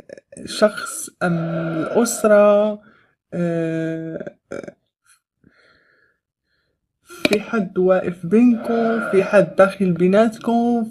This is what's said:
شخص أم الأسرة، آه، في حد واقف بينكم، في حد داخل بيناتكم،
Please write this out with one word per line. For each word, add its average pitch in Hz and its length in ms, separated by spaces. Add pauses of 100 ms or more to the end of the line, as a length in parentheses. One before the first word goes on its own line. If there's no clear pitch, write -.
(440)
شخص - 640 (120)
أم 175 100
الأسرة، 208 1500 (540)
آه، 165 1040 (2750)
في 208 380
حد 202 380
واقف 185 480
بينكم، 226 840
في 190 140
حد 185 320
داخل 190 360
بيناتكم، 226 1000